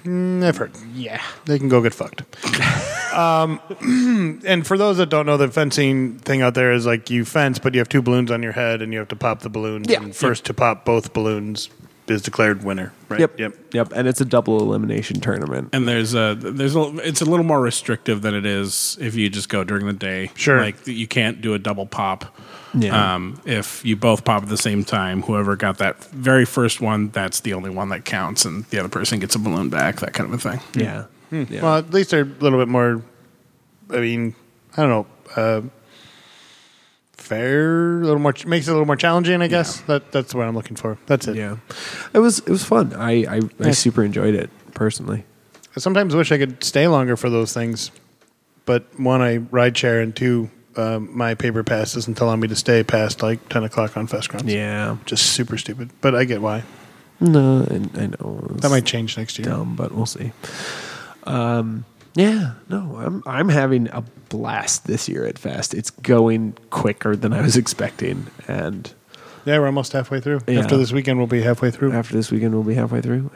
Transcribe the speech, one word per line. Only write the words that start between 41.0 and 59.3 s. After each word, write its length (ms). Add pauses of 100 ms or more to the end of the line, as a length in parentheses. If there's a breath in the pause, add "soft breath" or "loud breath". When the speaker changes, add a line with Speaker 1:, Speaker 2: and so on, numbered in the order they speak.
Speaker 1:
That's 220
it. 80
Speaker 2:
Yeah. 200 (560 loud breath)
It 60
was, 220
it 80
was 160
fun. 300
I, 300
I, 120
I 40 (200)
Speaker 1:
Yeah. 120
Speaker 2:
super 320
enjoyed 300
it, 160 (240)
personally. 500 (520)
Speaker 1:
I 40
sometimes 340
wish 180
I 60
could 240
stay 260
longer 280
for 140
those 220
things, 380 (760)
but 180 (140)
one, 240
I 160
ride 380
share, 240
and 140
two, 360 (260)
uh, 240
my 340
paper 300
pass 300
doesn't 260
allow 160
me 120
to 80
stay 280
past, 380
like, 260
ten 160
o'clock 320
on 100
fest 220
grounds. 240
Speaker 2:
Yeah. 520
Speaker 1:
Just 280
super 260
stupid, 320 (100)
but 140
I 100
get 160
why. 220 (580 loud breath)
Speaker 2:
No, 500
I, 40 (260)
I 60
know. 340 (100)
Speaker 1:
That 140
Speaker 2:
It's 60
Speaker 1:
might 140
change 320
next 220